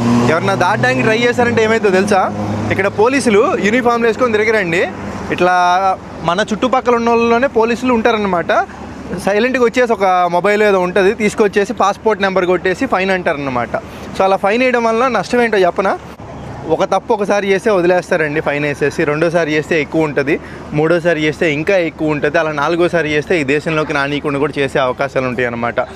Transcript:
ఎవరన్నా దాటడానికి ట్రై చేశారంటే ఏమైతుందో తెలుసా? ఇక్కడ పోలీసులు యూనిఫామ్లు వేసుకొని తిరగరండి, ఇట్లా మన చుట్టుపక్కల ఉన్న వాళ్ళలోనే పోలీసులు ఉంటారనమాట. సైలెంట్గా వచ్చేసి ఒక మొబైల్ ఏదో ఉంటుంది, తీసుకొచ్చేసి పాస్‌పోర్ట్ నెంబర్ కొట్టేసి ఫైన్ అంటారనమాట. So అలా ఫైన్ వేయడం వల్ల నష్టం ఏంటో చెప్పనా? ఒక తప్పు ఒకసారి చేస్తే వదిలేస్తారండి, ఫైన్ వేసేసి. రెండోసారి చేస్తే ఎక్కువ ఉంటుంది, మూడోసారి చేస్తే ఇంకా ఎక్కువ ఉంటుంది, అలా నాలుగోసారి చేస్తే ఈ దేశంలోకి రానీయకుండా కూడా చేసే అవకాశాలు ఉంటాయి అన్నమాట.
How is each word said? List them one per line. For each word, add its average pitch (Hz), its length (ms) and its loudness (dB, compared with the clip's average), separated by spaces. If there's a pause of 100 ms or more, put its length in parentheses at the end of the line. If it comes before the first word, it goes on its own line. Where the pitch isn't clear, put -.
(320)
ఎవరన్నా 185 240 0
దాటడానికి 233 460 0
ట్రై 220 160 2
చేశారంటే 240 460 2
ఏమైతుందో 214 360 2
తెలుసా? 196 220 2 (500)
ఇక్కడ 190 160 0
పోలీసులు 240 760 2
యూనిఫామ్లు 233 420 2
వేసుకొని 220 300 0
తిరగరండి, 208 460 2 (480)
ఇట్లా 180 240 2 (680)
మన 175 280 0
చుట్టుపక్కల 240 440 0
ఉన్న 233 140 0
వాళ్ళలోనే 233 380 2
పోలీసులు 233 460 0
ఉంటారనమాట. 214 600 0 (720)
సైలెంట్గా 240 380 0
వచ్చేసి 233 300 2
ఒక 196 120 0 (260)
మొబైల్ 208 320 2
ఏదో 196 160 4
ఉంటుంది, 185 340 2
తీసుకొచ్చేసి 208 600 0
పాస్‌పోర్ట్ 202 480 0
నెంబర్ 190 240 0
కొట్టేసి 180 400 0
ఫైన్ 190 260 0
అంటారనమాట. 143 640 -2 (400)
So 190 80 2
అలా 190 120 2
ఫైన్ 208 280 0
వేయడం 240 200 0
వల్ల 226 240 0
నష్టం 233 340 0
ఏంటో 214 160 0
చెప్పనా? 190 420 0 (680)
ఒక 160 160 0
తప్పు 190 300 0
ఒకసారి 202 380 0
చేస్తే 190 200 2
వదిలేస్తారండి, 170 720 0
ఫైన్ 147 220 -2
వేసేసి. 143 400 -2
రెండోసారి 156 500 0
చేస్తే 156 280 0
ఎక్కువ 160 200 -2
ఉంటుంది, 147 380 0 (340)
మూడోసారి 160 500 2
చేస్తే 156 300 0
ఇంకా 160 240 0
ఎక్కువ 160 380 -2
ఉంటుంది, 147 220 0
అలా 156 140 0
నాలుగోసారి 160 580 0
చేస్తే 151 320 0
ఈ - 20 0
దేశంలోకి 151 500 -2
రానీయకుండా 143 460 -2
కూడా 139 200 -2
చేసే 139 200 0
అవకాశాలు 131 460 -2
ఉంటాయి 123 200 -2
అన్నమాట. 117 340 -4 (160)